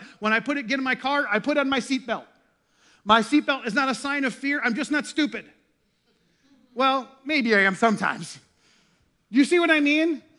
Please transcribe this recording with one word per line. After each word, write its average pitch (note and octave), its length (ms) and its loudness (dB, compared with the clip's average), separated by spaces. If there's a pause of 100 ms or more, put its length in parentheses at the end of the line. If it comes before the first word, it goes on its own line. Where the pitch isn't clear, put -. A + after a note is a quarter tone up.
(200)
When G#3+ 120 0
I A3 80 2
put C#4 180 -2
it, B3+ 100 -8
get C4+ 100 -2
in C4+ 60 -4
my B3+ 100 -2
car, C#4 340 -2
I G#3 120 0
put D4 180 -2
on C#4 120 2
my C4+ 100 0
seatbelt. A3+ 460 -4 (760)
My A3 180 4
seatbelt C#4+ 440 0
is G#3+ 80 -4
not C4+ 160 2
a B3+ 60 -2
sign C#4 300 -4
of A#3+ 100 -4
fear. C#4 280 -4
I'm A#3+ 120 0
just C#4+ 160 -6
not D4 160 -2
stupid. C#4 420 -4 (1200)
Well, C4 360 0 (160)
maybe C4 300 0
I G3 60 6
am F#3+ 140 2
sometimes. E3+ 640 -2 (920)
Do G#3+ 60 -2
you C#4 80 6
see F4 140 2
what E4+ 120 4
I D4+ 80 4
mean? D4+ 420 0 (160)